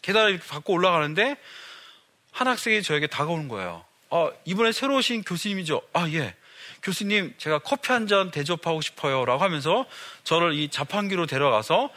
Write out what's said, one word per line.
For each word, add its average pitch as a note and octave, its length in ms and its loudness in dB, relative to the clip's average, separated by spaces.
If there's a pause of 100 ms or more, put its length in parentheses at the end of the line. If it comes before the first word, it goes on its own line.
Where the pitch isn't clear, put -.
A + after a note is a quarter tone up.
계단을 G#3+ 300 4
이렇게 F3 160 -4
밟고 D3 260 -6
올라가는데 F3 600 2 (960)
한 B3+ 160 -2
학생이 A3 360 2
저에게 D3+ 240 0
다가오는 D#3 400 -2
거예요. F2+ 380 -8 (240)
"아, E3 220 2 (120)
이번에 A3 280 2
새로 C4+ 240 0
오신 A#3 280 0
교수님이죠?" F3 580 -2 (120)
"아, E3+ 160 0
예. D3 260 -4 (460)
교수님, G3+ 560 -2
제가 D3+ 220 0
커피 - 320 -2
한 A3+ 160 2
잔 G3 240 2
대접하고 D#3+ 500 -2
싶어요."라고 C3+ 600 0
하면서 F3 420 0 (380)
저를 E3 300 2
이 D3 160 -2
자판기로 F#3 580 -2
데려가서 C#3 680 2